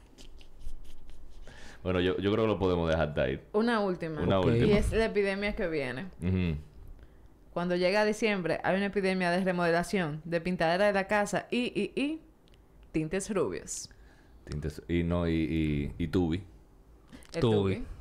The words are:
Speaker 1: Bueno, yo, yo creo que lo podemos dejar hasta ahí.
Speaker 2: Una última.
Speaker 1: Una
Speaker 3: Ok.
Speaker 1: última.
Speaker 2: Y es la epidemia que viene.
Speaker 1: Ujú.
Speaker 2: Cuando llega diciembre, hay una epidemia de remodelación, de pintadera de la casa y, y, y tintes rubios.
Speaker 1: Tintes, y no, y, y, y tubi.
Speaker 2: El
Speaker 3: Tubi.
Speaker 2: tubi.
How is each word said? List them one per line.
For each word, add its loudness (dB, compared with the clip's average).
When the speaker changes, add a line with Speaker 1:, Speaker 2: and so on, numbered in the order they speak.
Speaker 1:
Bueno, 0
yo, 2
yo 2
creo 4
que 2
lo 2
podemos 2
dejar 4
hasta 0
ahí. -2
Speaker 2:
Una 2
última. -4
Speaker 1:
Una 2
Speaker 3:
Ok. 2
Speaker 1:
última. 4
Speaker 2:
Y 6
es 4
la 2
epidemia 0
que -2
viene. -4
Speaker 1:
Ujú. 2
Speaker 2:
Cuando -2
llega 4
diciembre, 0
hay 2
una 0
epidemia 0
de 2
remodelación, 2
de -2
pintadera 2
de 4
la 2
casa 0
y, 0
y, -2
y -2
tintes -2
rubios. -4
Speaker 1:
Tintes, -6
y 2
no, 0
y, 0
y, -4
y -2
tubi. 2
Speaker 2:
El -4
Speaker 3:
Tubi. 2
Speaker 2:
tubi. -6